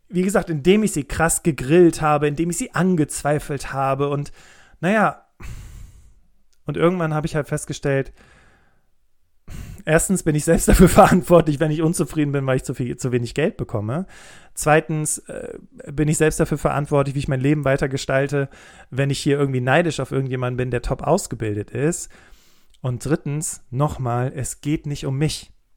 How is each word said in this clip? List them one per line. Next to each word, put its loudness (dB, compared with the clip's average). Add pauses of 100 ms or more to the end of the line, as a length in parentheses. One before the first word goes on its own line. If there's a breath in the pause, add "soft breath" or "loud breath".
Wie -2
gesagt, 0
indem 4
ich -2
sie -4
krass -2
gegrillt 4
habe, 2
indem -2
ich -6
sie -8
angezweifelt -2
habe -2
und -4 (480 soft breath)
naja, 0 (1400 loud breath)
und -6
irgendwann 0
habe -2
ich -6
halt -4
festgestellt, -4 (1700 soft breath)
erstens 2
bin 2
ich -2
selbst 2
<laughs> -
dafür 8
verantwortlich, 6
wenn 2
ich -2
unzufrieden 0
bin, -2
weil 2
ich -4
zu -8
viel, -6
zu -4
wenig -2
Geld -2
bekomme. -6 (480 loud breath)
Zweitens, 0
äh, -12 (340)
bin 0
ich 0
selbst 2
dafür 2
verantwortlich, 0
wie -2
ich -4
mein 0
Leben 2
weiter 0
gestalte, -2 (400 loud breath)
wenn 0
ich -2
hier 2
irgendwie 0
neidisch 2
auf -6
irgendjemanden -2
bin, -2
der -2
top -4
ausgebildet -2
ist. -2 (720 soft breath)
Und -6
drittens, -4
nochmal, -2
es -10
geht -4
nicht -8
um -4
mich. -2 (260)